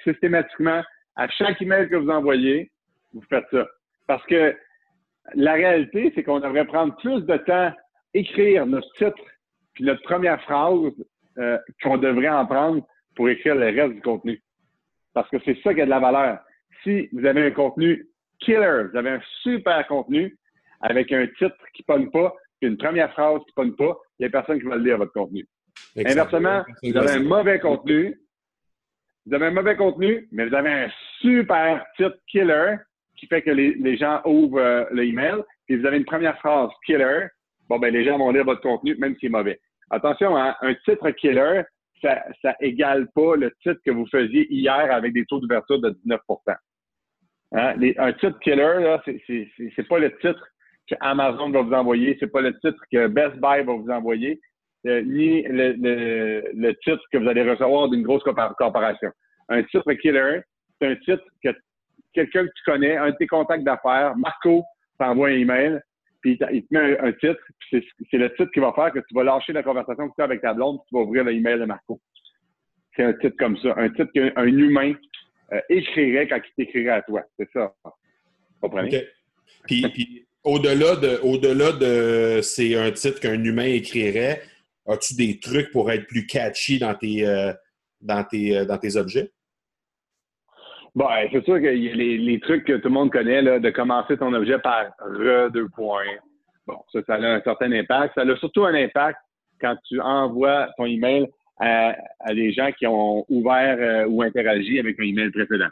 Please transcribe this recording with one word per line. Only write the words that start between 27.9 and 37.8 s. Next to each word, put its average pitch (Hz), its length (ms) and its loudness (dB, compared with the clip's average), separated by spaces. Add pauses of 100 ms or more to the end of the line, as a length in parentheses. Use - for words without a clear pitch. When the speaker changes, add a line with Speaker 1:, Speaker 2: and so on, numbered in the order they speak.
Speaker 1:
vous 120 80 -2
avez 151 120 0
un 165 60 0
mauvais 190 240 2
contenu, 196 540 0
mais 113 160 -4
vous - 80 -2
avez 143 160 0
un 131 180 -2 (320)
super 175 640 2 (120)
titre 185 300 0
killer 180 500 2 (400)
qui - 100 -20
fait 160 160 0
que 156 80 -2
les, 143 240 2
les 131 220 0
gens 147 280 -2
ouvrent, 151 360 4
euh, 120 320 2
le 123 120 0
email, 139 380 0 (240)
puis 131 100 0
vous 120 100 0
avez 143 100 2
une 139 80 0
première 160 340 -2
phrase 147 320 0 (160)
killer, 147 400 2 (420)
bon, 120 120 0